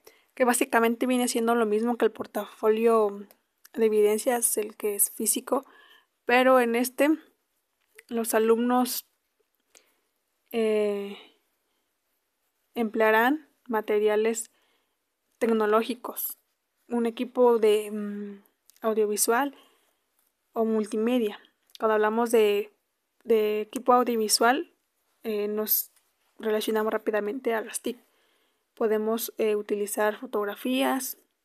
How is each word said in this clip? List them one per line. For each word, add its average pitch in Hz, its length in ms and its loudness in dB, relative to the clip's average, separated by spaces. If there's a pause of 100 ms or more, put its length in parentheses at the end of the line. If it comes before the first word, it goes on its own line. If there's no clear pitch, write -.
(340)
que 262 100 0
básicamente 233 640 0
viene 247 220 0
siendo 233 260 0
lo 233 100 0
mismo 220 300 -2
que 240 80 -4
el 220 80 2
portafolio 220 1160 0 (480)
de 226 120 0
evidencias, 214 720 2
el 214 180 -6
que 208 200 -6
es 196 160 0
físico, - 540 -4 (600)
pero 254 340 4
en 233 160 0
este 254 340 0 (1000)
los 226 240 -4
alumnos, 240 760 2 (1400)
eh, 220 320 0 (2000)
Emplearán 220 640 2 (180)
materiales 214 840 0 (880)
tecnológicos, 220 1000 -2 (520)
un 233 160 -2
equipo 240 520 2
de, 214 320 2
mm, 208 540 -10 (380)
audiovisual 220 760 0 (960)
o 226 140 -2
multimedia. 220 720 -2 (400)
Cuando 220 140 2
hablamos 220 380 0
de, 208 420 2 (500)
de 214 380 0
equipo 240 320 0
audiovisual, 240 800 2 (500)
eh, 208 240 -4
nos 208 460 -4 (440)
relacionamos 214 540 -2
rápidamente 214 640 -2
a 220 80 -2
las - 200 -10
tic. - 160 -6 (760)
Podemos, 220 640 -2
eh, 214 180 0
utilizar 208 600 -2
fotografías, 254 1000 -4 (280)